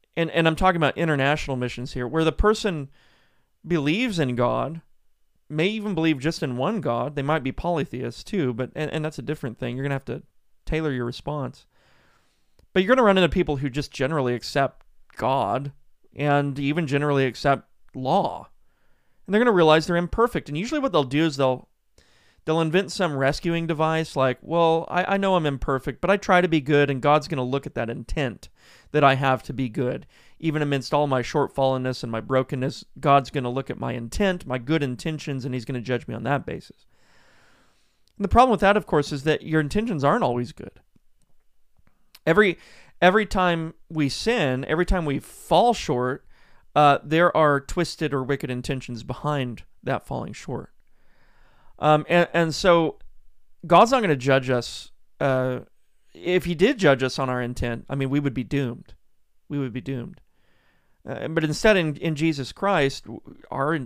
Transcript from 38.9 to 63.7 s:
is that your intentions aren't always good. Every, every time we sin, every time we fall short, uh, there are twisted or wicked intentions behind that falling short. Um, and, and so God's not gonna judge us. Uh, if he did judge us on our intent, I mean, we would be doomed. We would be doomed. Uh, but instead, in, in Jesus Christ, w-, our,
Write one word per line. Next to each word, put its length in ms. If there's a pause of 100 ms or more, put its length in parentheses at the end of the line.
is 120
that 180
your 180
intentions 420
aren't 220
always 280
good. 280 (1500)
Every, 320 (440)
every 240
time 480 (160)
we 180
sin, 560
every 220
time 180
we 140
fall 560
short, 500 (500)
uh, 300
there 320
are 240
twisted 540
or 80
wicked 280
intentions 520
behind 640 (180)
that 240
falling 260
short. 380 (1080)
Um, 300
and, 240
and 220
so 440 (680)
God's 260
not 80
gonna 160
judge 320
us. 440 (280)
Uh, 400 (540)
if 320
he 80
did 240
judge 240
us 160
on 100
our 140
intent, 480
I 40
mean, 140
we 100
would 140
be 120
doomed. 500 (560)
We 80
would 160
be 80
doomed. 400 (840)
Uh, 220
but 160
instead, 320
in, 200
in 180
Jesus 360
Christ, 540
w-, 160 (300)
our, 360